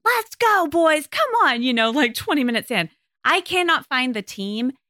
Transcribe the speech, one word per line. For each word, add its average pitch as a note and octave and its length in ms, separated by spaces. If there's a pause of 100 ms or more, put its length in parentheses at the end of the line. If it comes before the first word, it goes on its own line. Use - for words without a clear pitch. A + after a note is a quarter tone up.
Let's A#4 300
go, G#4 320
boys. D#4 400
Come D5 220 (160)
on, B3 180
you B3+ 100
know, A3+ 180
like, A#3+ 220
twenty D4 300
minutes A#3 280
in. F3+ 180 (340)
I F4 180
cannot F4 460
find B3+ 280
the G#3+ 60
team G#3 500 (180)